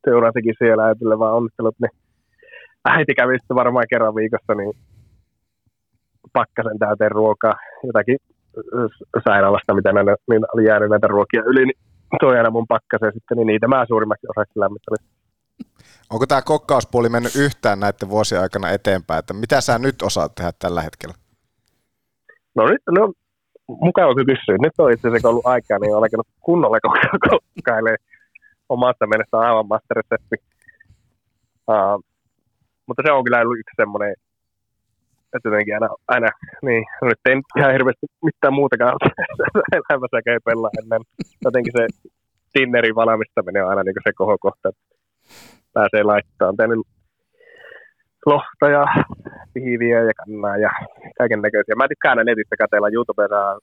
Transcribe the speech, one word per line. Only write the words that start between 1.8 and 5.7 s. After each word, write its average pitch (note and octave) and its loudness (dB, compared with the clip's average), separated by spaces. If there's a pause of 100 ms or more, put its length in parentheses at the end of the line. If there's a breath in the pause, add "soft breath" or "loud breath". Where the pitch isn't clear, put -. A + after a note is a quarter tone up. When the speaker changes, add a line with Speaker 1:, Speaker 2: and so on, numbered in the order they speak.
Speaker 1:
niin A#2+ -2 (920 loud breath)
äiti C#3+ 0
kävi B2+ 2
sitten - -6
varmaan A#2+ 2
kerran A2+ 0
viikossa, A2 -2
niin G#2 -6 (1600)